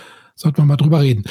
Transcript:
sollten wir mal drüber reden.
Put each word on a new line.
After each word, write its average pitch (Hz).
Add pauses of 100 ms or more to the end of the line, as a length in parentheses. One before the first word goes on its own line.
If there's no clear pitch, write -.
(360)
sollten 151
wir 151
mal 143
drüber 151
reden. 123